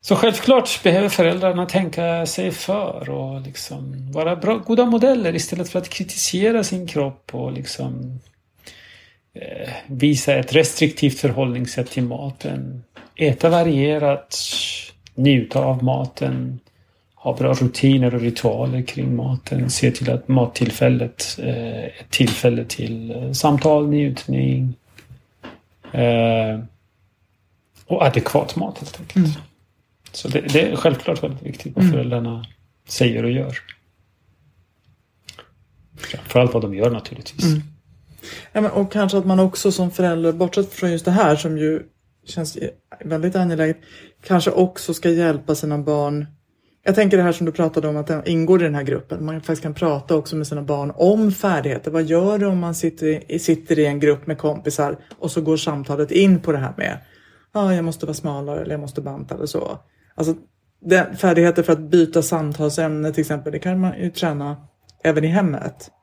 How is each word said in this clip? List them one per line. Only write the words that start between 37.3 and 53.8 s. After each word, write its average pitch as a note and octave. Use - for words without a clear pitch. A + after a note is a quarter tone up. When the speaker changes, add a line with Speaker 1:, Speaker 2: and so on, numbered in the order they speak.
Speaker 2:
Mm. D3+
Ja, G#3+
men, G#3
och G3
kanske G3
att F3+
man F#3+
också F#3+
som F3+
förälder, E3
bortsett G3
från F3+
just E3
det F3+
här F3
som D#3
ju D#3
känns -
väldigt D#3+
angeläget, D#3+
kanske F3+
också F#3
ska E3+
hjälpa D#3+
sina D3+
barn. D3
Jag G3
tänker G3
det F3+
här F3
som E3+
du D#3+
pratade D#3
om, D3+
att D3+
det D#3
ingår F3
i -
den D3
här C#3+
gruppen. D3+
Man D#3
faktiskt D#3+
kan D3+
prata D#3
också D3+
med D3+
sina D3
barn C#3+
om G#3
färdigheter. D3
Vad E3
gör F3+
du G3+
om F#3
man E3+
sitter D#3
i, F3
sitter D#3+
i D3